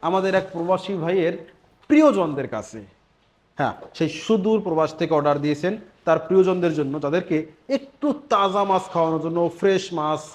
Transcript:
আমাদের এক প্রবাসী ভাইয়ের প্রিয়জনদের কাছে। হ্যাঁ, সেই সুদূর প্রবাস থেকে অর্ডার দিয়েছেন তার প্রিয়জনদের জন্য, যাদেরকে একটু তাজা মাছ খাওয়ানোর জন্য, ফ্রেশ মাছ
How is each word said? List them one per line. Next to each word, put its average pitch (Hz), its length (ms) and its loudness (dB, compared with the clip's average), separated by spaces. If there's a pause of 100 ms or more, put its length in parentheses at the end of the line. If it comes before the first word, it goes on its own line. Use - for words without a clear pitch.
আমাদের 190 340 0
এক 190 180 0
প্রবাসী 180 400 -2
ভাইয়ের 175 580 -2 (360)
প্রিয়জনদের 190 600 4
কাছে। 107 340 -10 (760)
হ্যাঁ, 147 160 0 (200)
সেই 160 160 -2
সুদূর 214 520 0
প্রবাস 160 320 0
থেকে 160 200 -2
অর্ডার 147 280 2
দিয়েছেন 151 360 -2 (280)
তার 160 140 4
প্রিয়জনদের 180 540 2
জন্য, 147 280 -4
যাদেরকে 156 440 -2 (220)
একটু 277 460 -4 (160)
তাজা 196 340 2
মাছ 190 180 0 (120)
খাওয়ানোর 160 280 0
জন্য, 165 360 0
ফ্রেশ 190 360 0
মাছ 151 260 -2 (160)